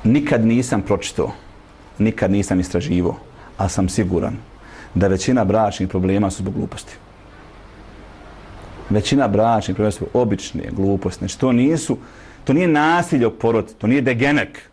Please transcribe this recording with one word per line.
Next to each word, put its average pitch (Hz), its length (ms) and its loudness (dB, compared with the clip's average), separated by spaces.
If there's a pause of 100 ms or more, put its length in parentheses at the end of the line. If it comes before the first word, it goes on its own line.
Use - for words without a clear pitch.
Nikad 131 420 2
nisam 117 360 2
pročitao, 92 500 -2 (680)
nikad 107 320 0
nisam 98 280 0
istraživao, 90 560 -2 (420)
ali 98 120 0
sam 92 200 0
siguran 95 480 -2 (560)
da 92 140 2
većina 104 380 2
bračnih 101 440 0
problema 95 400 0
su 95 140 -8
zbog 95 100 -4
gluposti. - 400 -8 (2000)
Većina 117 380 2
bračnih 107 480 2
problema 104 160 2
su - 220 -6
obične 107 580 0
gluposti. 95 480 -2
Znači, 98 200 -8
to 131 120 2
nisu, 131 460 2 (460)
to 131 100 0
nije 175 140 4
nasilje 156 600 2
u 107 40 2
porodi, 113 420 0
to - 140 -4
nije 135 140 4
degenek 127 600 0 (120)